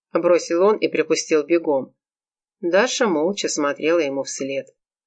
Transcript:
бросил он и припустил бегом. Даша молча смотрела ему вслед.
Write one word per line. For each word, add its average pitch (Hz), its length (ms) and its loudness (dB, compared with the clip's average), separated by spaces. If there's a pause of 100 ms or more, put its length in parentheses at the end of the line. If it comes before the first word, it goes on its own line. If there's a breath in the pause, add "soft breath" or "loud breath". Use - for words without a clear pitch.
(120)
бросил 170 500 2
он 202 140 4
и 170 100 -2
припустил 156 560 0
бегом. 160 540 -2 (640)
Даша 208 480 2
молча 170 400 -2
смотрела 147 500 0
ему 139 240 -2
вслед. 135 460 -8 (380)